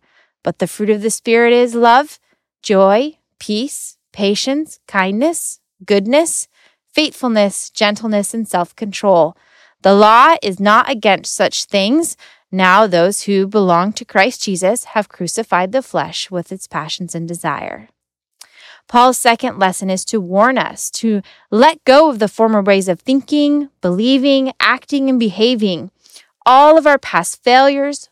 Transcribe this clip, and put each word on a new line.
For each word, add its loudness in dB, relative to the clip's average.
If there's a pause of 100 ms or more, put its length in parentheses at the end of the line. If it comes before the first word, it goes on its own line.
(420)
But -8
the -2
fruit -6
of -2
the -2
Spirit 0
is 0
love, 2 (440)
joy, 2 (200)
peace, -10 (120)
patience, -4
kindness, -4 (240)
goodness, 0 (420)
faithfulness, -2
gentleness, -4
and -8
self-control. -2 (460)
The 4
law 6
is -6
not 2
against -2
such -4
things, -2 (340)
now 4
those 0
who -2
belong 0
to -14
Christ 0
Jesus -2
have -6
crucified -4
the -2
flesh -8
with -10
its -14
passions -10
and -8
desire. -10 (960)
Paul's 4
second -2
lesson -2
is -4
to -4
warn 0
us -6
to -4 (300)
let 2
go 6
of -4
the 0
former 0
ways 0
of -4
thinking, -2 (140)
believing, 0
acting, -2
and 0
behaving. -2 (560)
All 6
of 2
our 4
past -6
failures, 2